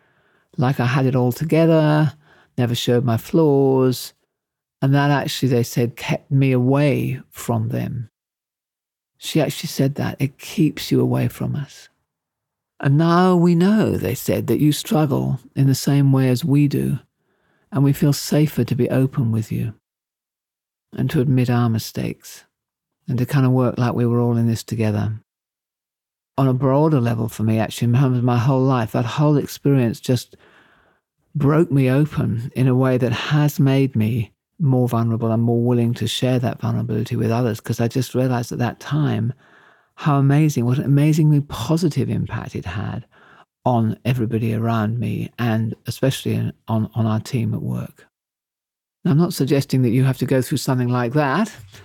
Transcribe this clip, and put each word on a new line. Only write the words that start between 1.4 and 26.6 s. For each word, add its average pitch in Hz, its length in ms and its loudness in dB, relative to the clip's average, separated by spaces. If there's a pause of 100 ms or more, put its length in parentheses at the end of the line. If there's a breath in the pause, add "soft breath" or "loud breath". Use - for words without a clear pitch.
never 120 200 0
showed 123 280 0
my 113 140 0
flaws. 135 960 2 (640)
And 139 140 2
that 143 160 2
actually, 139 400 0
they 117 140 2
said, - 340 -2
kept - 320 -8
me 135 220 2
away 131 680 0 (120)
from 113 380 -4
them. 120 400 -6 (1080)
She - 240 -2
actually - 280 -4
said 139 260 -2
that. - 240 -4
"It - 180 -4
keeps - 540 -2
you 127 100 2
away 127 260 0
from 123 280 -6
us." - 340 -12 (880)
And 139 180 2
now 175 380 4
we 170 200 4
know, 170 420 2
they 101 180 -2
said, 104 320 -2
that 220 120 2
you 147 140 4
struggle 135 680 -2 (160)
in 135 120 4
the 135 60 4
same 139 380 2
way 131 180 2
as 123 140 0
we 143 240 2
do. 135 320 -2 (720)
And 139 120 0
we 139 100 4
feel 147 200 2
safer 147 520 0
to 120 100 -2
be 120 140 0
open 131 420 0
with 113 180 -2
you 113 240 -6 (1200)
and 131 160 -4
to 156 120 0
admit 127 280 0
our 120 200 2
mistakes - 760 -8 (640)
and 127 100 -2
to 120 80 0
kind 131 200 0
of 127 80 2
work 127 240 0
like 120 160 0
we 120 120 0
were 120 140 2
all 120 160 0
in 117 120 2
this 113 140 -2
together. 107 600 -4 (1160)
On 135 120 4
a 127 40 2
broader 143 460 2